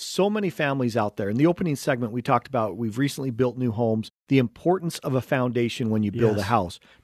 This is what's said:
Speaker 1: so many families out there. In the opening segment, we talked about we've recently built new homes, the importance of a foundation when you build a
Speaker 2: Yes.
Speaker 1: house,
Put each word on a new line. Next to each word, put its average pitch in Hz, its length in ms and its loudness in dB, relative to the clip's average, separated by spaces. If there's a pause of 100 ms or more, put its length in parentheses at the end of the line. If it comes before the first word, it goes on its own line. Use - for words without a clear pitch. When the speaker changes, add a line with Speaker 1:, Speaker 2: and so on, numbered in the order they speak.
Speaker 1:
so 196 300 0
many 208 180 0
families 139 480 0
out 107 200 0
there. 98 120 -4
In 107 80 -2
the 143 100 6
opening 170 280 0
segment, 120 380 -2
we 120 100 -4
talked 123 240 2
about 110 300 -2
we've 110 220 -4
recently 135 340 -2
built 123 260 0
new 123 140 0
homes, 110 400 0 (160)
the 135 100 4
importance 165 640 0
of 135 160 -2
a 127 40 2
foundation 123 720 -2
when 110 140 2
you 101 80 0
build 110 240 2
a - 20 0
Speaker 2:
Yes. 101 80 -2
Speaker 1:
house, 101 340 0 (240)